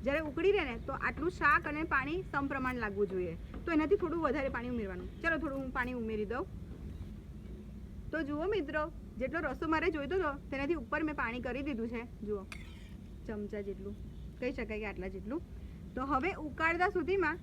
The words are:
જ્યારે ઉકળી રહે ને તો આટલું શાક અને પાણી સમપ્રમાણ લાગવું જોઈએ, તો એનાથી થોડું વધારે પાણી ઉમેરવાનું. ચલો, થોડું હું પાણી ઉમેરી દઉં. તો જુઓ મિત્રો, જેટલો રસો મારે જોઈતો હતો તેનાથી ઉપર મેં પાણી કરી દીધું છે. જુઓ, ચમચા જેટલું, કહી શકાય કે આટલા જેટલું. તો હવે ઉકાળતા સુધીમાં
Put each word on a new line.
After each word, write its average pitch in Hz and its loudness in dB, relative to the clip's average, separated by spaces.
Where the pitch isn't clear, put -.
જ્યારે 277 4
ઉકળી 320 4
રહે 381 6
ને 233 -2
તો 269 -4
આટલું 262 0
શાક 330 6
અને 302 0
પાણી 311 0
સમપ્રમાણ 277 0
લાગવું 208 2
જોઈએ, 180 -2
તો 339 0
એનાથી 311 6
થોડું 339 0
વધારે 277 2
પાણી 240 -2
ઉમેરવાનું. 190 -4
ચલો, 330 4
થોડું 269 -2
હું 262 -2
પાણી 254 0
ઉમેરી 220 0
દઉં. 240 -2
તો 320 0
જુઓ 294 0
મિત્રો, 311 2
જેટલો 269 0
રસો 302 -2
મારે 320 6
જોઈતો 294 0
હતો 302 2
તેનાથી 285 2
ઉપર 302 0
મેં 311 2
પાણી 247 0
કરી 247 -2
દીધું 233 0
છે. 233 -6
જુઓ, 202 -2
ચમચા 208 -4
જેટલું, 196 -6
કહી 254 0
શકાય 220 -4
કે 214 -4
આટલા 185 -4
જેટલું. 196 -4
તો 254 0
હવે 285 4
ઉકાળતા 330 2
સુધીમાં 349 4